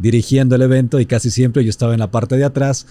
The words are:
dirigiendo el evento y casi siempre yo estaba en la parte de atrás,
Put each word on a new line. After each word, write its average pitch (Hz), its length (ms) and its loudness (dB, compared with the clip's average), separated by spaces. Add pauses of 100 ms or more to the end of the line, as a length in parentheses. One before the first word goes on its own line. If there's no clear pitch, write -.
dirigiendo 123 540 2
el 127 80 2
evento 131 380 2
y 117 60 0
casi 120 220 -2
siempre 123 360 0
yo 110 60 -2
estaba 117 220 -2
en 117 60 0
la 107 140 -4
parte 117 240 -2
de 135 80 2
atrás, 139 460 -2